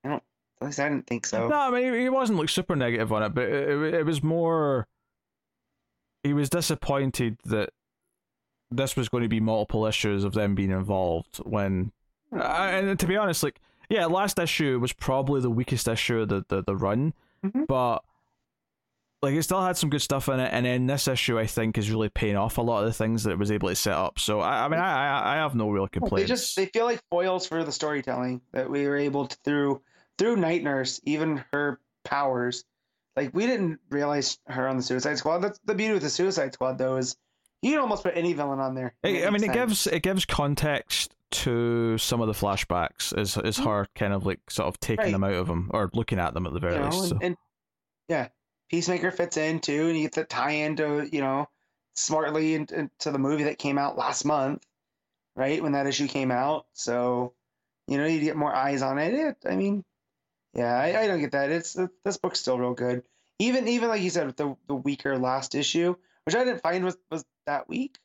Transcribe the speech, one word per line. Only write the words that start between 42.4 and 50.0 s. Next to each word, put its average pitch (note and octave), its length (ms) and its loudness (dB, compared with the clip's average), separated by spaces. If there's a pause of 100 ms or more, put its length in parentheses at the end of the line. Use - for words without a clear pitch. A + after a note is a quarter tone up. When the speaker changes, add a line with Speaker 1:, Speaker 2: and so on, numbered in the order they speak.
Speaker 2:
is, G2+ 180 0
is G#2 220 0
Speaker 1:
Mm-hmm. C4+ 100 -2
Speaker 2:
her G2+ 260 0
kind G2+ 200 0
of, F#2+ 100 -2
like, F#2+ 240 -4
sort - 200 -2
of - 120 -6
taking G#2+ 260 0
Speaker 1:
Right. G#2 60 2
Speaker 2:
them F#2+ 120 2
out G2 100 0
of F2+ 140 0
him, E2+ 260 -2
or G2+ 180 0
looking A2+ 260 0
at D#2+ 160 0
them F2 120 -4
at C#2+ 80 -6
the - 60 -4
very F2 160 0
Speaker 1:
You D3 40 0
know, C#3 60 -2
Speaker 2:
least. F3 160 -2
Speaker 1:
and, F3+ 80 0
Speaker 2:
So. - 100 0
Speaker 1:
and, F3+ 160 -2 (720)
yeah, C#3 200 0 (420)
Peacemaker F3 400 0
fits F3 260 -2
in D#3+ 240 0
too, D#3 280 0
and E3 80 2
you D#3 80 0